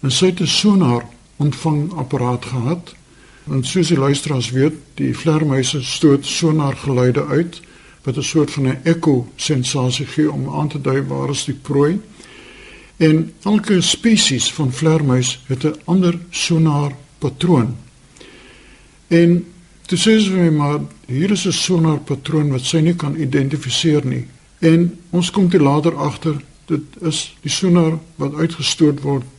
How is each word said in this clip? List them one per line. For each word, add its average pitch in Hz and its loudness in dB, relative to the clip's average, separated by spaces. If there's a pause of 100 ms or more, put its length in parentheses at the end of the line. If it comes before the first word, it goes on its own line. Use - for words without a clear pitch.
En 135 -2
sy - 2
het 180 2
'n 160 0
sonar 160 2 (300)
ontvangapparaat 147 -4
gehad. 131 -6 (540)
En 135 -2
soos 160 0
die 165 2
luisteraars 139 0
weet, 135 2 (200)
die 131 -4
vleermuise 147 0
stoot 139 2
sonargeluide 139 0
uit, 156 -2 (420)
wat 131 -4
'n 139 -4
soort 151 0
van 135 -2
'n 131 -2
ekko 156 0
sensasie 127 -2
gee 151 0
om 135 -6
aan 147 -2
te 139 -6
dui 135 -2
waar 139 -6
is 139 -4
die - -8
prooi. 147 0 (1000)
En 160 2 (100)
elke 208 2
spesies - 0
van 135 -2
vleermuis 139 0
het 131 -4
'n 151 0 (100)
ander 175 2 (100)
sonarpatroon. 143 0 (1300)
En 170 4 (400)
toe 180 -2
sê 220 4
sy 202 2
vir 190 0
my, 175 4
"Maar 147 0 (260)
hier 147 -2
is 196 -2
'n 185 0
sonarpatroon 151 0
wat 131 -2
sy - -2
nie 165 2
kan 156 -4
identifiseer 139 0
nie." 127 -4 (340)
En 170 2 (100)
ons 175 0
kom 185 2
toe 185 4
later 147 2
agter, 143 -4 (240)
dit 151 -4 (200)
is - -6
die 147 -6
sonar 170 2 (160)
wat 143 -6
uitgestoot 147 0
word 139 -2 (160)